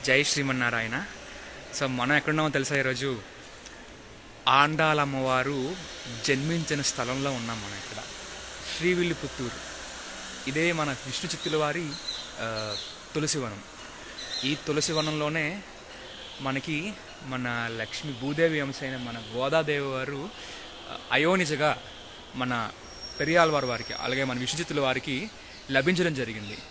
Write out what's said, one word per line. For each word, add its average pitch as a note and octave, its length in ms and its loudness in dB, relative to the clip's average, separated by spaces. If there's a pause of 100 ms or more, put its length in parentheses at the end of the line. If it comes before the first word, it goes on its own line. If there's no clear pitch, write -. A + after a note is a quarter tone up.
జై C3 200 6
శ్రీమన్నారాయణ. B2+ 800 2 (720)
So, C#3+ 60 2
మనం B2+ 300 4
ఎక్కడున్నామో D#3 340 4
తెలుసా? C#3 260 2
ఈరోజు C3 460 0 (1300)
ఆండాలమ్మవారు C#3 1300 4 (500)
జన్మించిన D3 560 2
స్థలంలో C3+ 500 0
ఉన్నాం A#2 300 -4
మనం G2+ 120 -6
ఇక్కడ, G2+ 300 -8 (760)
శ్రీవిల్లిపుత్తూరు. E3 960 0 (760)
ఇదే D#3+ 220 4
మన D#3 180 2
విష్ణు C3 420 -4
చిత్తుల D#3 240 -2
వారి, D3+ 340 2 (500)
ఆ, G#2+ 360 -2 (400)
తులసివనం. C3+ 460 0 (840)
ఈ C#3+ 140 2 (100)
తులసివనంలోనే D#3 920 2 (800)
మనకి D3 520 0 (300)
మన B2 540 -2
లక్ష్మీ B2 360 -4
భూదేవి D3+ 460 2
అంశ C#3 220 -2
అయిన C3 160 -4
మన A#2 260 -6 (120)
గోదాదేవి C#3+ 520 2
వారు, C#3 420 -4 (600)
ఆ, - 80 -8 (140)
అయోనిజగా D3+ 680 4 (540)
మన B2 360 0 (480)
పెరియాళ్వారు D#3 480 6
వారికి, A2+ 260 -2
అలాగే C3 300 0
మన B2+ 160 0
విష్ణు B2+ 200 -2
చిత్తుల D#3+ 200 0
వారికి C3 500 0 (420)
లభించడం E3 420 6
జరిగింది. A2 440 -4 (120)